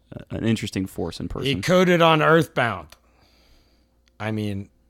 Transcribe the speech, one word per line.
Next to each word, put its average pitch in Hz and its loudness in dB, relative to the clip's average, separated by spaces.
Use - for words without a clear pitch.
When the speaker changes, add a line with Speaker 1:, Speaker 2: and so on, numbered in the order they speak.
Speaker 1:
uh, - -14
an - -6
interesting 107 -2
force 87 -10
in 85 -8
person. - -6
Speaker 2:
He 135 -2
coded 180 4
on 160 4
Earthbound. 127 2
I 107 -6
mean, 104 -6